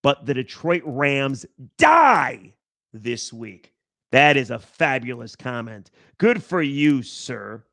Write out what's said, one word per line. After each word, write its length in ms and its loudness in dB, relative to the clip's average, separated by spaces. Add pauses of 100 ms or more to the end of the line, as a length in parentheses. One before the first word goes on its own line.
But 240 0
the 80 -4
Detroit 520 -4
Rams 600 -4 (320)
die 760 4 (400)
this 400 -10
week." 400 -18 (380)
That 260 6
is 120 -2
a 80 -6
fabulous 760 -6
comment. 560 -12 (260)
Good 260 2
for 200 -4
you, 400 2
sir. 680 -14